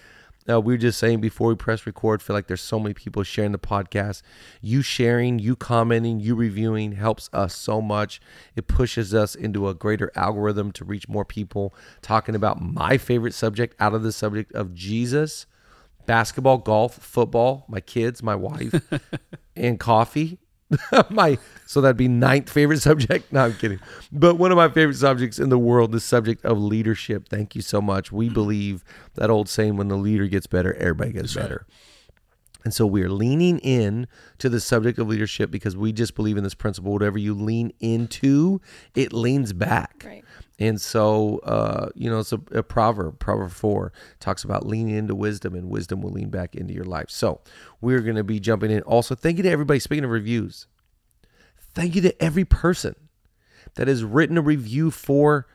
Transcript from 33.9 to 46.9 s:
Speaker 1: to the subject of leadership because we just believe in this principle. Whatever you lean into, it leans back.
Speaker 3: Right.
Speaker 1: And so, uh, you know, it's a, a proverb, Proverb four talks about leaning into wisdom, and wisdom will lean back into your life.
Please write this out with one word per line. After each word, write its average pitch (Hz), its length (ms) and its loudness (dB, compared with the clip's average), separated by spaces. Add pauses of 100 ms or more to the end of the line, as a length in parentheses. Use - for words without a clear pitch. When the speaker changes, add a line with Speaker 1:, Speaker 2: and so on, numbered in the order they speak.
Speaker 1:
to 131 100 0
the 117 120 0
subject 117 400 0
of 110 80 -2
leadership 107 420 -2
because 98 260 -6
we 107 160 -2
just 110 220 -4
believe 107 220 0
in 101 80 -2
this 95 100 -4
principle. 95 380 -6
Whatever 104 260 0
you 104 160 -2
lean 113 460 -2
into, 139 800 2 (340)
it 127 180 0
leans 120 400 0
back. - 540 -2
Speaker 3:
Right. - 180 -20 (360)
Speaker 1:
And 110 180 0
so, 107 600 0
uh, - 560 -2
you 120 160 -4
know, 110 100 -2
it's 110 120 -6
a, 113 80 -4 (120)
a 110 100 0
proverb, 107 560 0
Proverb 101 320 -4
four 98 420 -2 (280)
talks 98 240 -6
about 101 220 -4
leaning 110 280 -2
into 107 200 -2
wisdom, 98 400 -4
and 90 160 -8
wisdom 98 320 -6
will 95 80 -6
lean 101 180 -6
back 92 260 -6
into 92 200 -8
your 92 100 -8
life. 85 240 -8